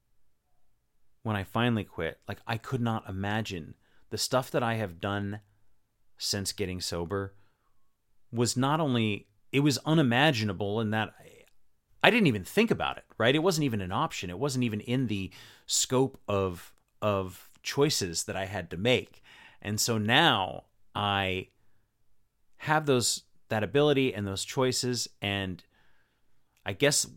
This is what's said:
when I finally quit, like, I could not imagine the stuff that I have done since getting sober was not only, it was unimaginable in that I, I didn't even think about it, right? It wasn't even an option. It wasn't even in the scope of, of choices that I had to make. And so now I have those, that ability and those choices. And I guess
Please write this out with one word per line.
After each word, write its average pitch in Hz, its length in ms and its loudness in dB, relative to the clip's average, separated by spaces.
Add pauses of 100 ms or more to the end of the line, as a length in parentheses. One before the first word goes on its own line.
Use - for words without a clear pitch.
(1200)
when 110 120 -2
I 98 100 -2
finally 113 400 0
quit, - 420 -6
like, 101 180 -8
I 113 120 -4
could - 240 -6
not 113 260 -4
imagine 101 680 -6 (340)
the - 80 -6
stuff - 340 -2
that 139 120 0
I 113 120 0
have 95 240 -6
done 101 400 -4 (800)
since - 340 -4
getting 92 300 -4
sober 92 520 -4 (1000)
was 120 260 0
not 139 220 2
only, 117 480 0 (260)
it 135 80 4
was 143 240 4
unimaginable 117 960 2
in 104 100 -2
that 110 280 -2
I, - 100 -20 (760)
I 170 40 12
didn't 214 180 6
even 104 160 2
think 220 280 2
about 69 260 -2
it, - 80 -20 (120)
right? 117 160 4
It 156 60 4
wasn't 160 240 2
even 113 160 0
an 92 140 -6
option. 147 360 -4
It 87 80 -8
wasn't 127 280 -2
even 107 160 -2
in 123 260 -2
the 98 240 -4 (340)
scope - 600 0
of, 95 460 -2 (280)
of 95 480 -2 (120)
choices 139 640 -2
that 101 100 -6
I 95 80 -4
had 90 280 -8
to 85 60 -10
make. 104 460 0 (380)
And 107 180 -4
so 117 180 0
now 113 680 2 (280)
I 98 540 0 (1120)
have 156 280 0
those, 127 380 2 (240)
that 110 160 0
ability 135 500 4
and 101 140 -4
those 98 160 -4
choices. 123 640 -2 (140)
And 98 420 -4 (1040)
I 101 80 -4
guess 139 440 2